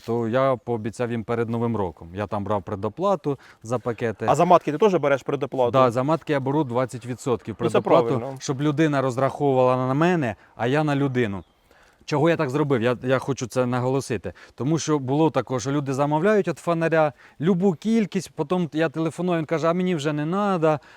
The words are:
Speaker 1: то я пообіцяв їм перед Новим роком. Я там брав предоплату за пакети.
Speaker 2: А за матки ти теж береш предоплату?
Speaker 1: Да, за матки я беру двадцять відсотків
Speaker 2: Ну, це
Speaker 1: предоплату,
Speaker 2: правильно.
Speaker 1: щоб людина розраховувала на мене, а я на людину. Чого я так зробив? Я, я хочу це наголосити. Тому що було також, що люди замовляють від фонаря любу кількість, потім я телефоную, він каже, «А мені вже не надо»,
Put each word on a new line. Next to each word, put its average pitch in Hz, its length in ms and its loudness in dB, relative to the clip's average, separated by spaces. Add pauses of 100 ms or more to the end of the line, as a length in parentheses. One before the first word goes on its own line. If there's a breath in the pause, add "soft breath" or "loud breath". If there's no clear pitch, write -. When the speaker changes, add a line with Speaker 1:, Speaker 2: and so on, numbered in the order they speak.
Speaker 1:
то 117 220 -2
я 131 280 2
пообіцяв 117 540 -6
їм 117 140 -4
перед 117 260 -2
Новим 117 260 -2
роком. 87 380 -6
Я 101 120 -4
там 104 180 -6
брав 101 180 -2
предоплату 135 760 -4 (240 soft breath)
за 117 160 -4
пакети. 113 500 -4
Speaker 2:
А 117 60 2
за 151 100 4
матки 170 280 4
ти 147 60 -4
теж 202 160 4
береш 139 280 2
предоплату? 135 480 -2
Speaker 1:
Да, 131 200 4
за 120 120 -2
матки 156 300 -2
я 143 80 0
беру 139 240 0
двадцять 123 420 -4
відсотків 117 540 -4
Speaker 2:
Ну, - 60 0
це 113 140 2
Speaker 1:
предоплату, 156 380 4
Speaker 2:
правильно. 135 220 -6
Speaker 1:
щоб 139 220 -4
людина 147 400 2
розраховувала 131 840 2
на 131 80 0
мене, 151 420 2 (200 soft breath)
а 113 100 -4
я 147 180 2
на 147 120 0
людину. 123 480 0 (600 soft breath)
Чого 151 260 2
я 160 60 2
так 147 140 -2
зробив? 139 320 0
Я, 123 200 2
я 131 160 0
хочу 131 280 -4
це 127 200 0
наголосити. 123 680 -2 (220 soft breath)
Тому 147 240 0
що 151 200 0
було 143 320 2
також, 127 320 -2
що 135 100 -4
люди 139 200 -2
замовляють 156 560 2
від 160 100 -6
фонаря 160 540 2 (280 soft breath)
любу 185 340 2
кількість, 208 560 -2
потім 160 420 -2
я 160 160 0
телефоную, 165 500 -2
він 156 80 -4
каже, 160 220 0
«А 165 40 4
мені 180 220 0
вже 151 180 -2
не 151 140 -2
надо», 170 520 0 (180 soft breath)